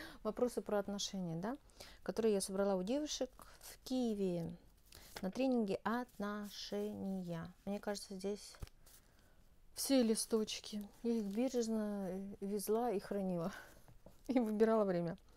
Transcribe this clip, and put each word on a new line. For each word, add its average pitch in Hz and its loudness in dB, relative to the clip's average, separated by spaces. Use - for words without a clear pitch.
Вопросы 220 0
про 208 0
отношения, 196 -2
да, 214 -4
которые 220 2
я 196 4
собрала 196 2
у 185 2
девушек 269 0
в - -16
Киеве 196 2
на 190 -2
тренинге 240 4
"Отношения". 202 -4
Мне 202 -4
кажется, 208 -4
здесь 196 -6
все 269 4
листочки. 214 0
Я 233 2
их 208 -2
бережно, 220 0
э, 196 -6
везла 208 2
и 190 2
хранила. 190 0
<laughs> - -20
И 254 6
выбирала 220 6
время. 175 0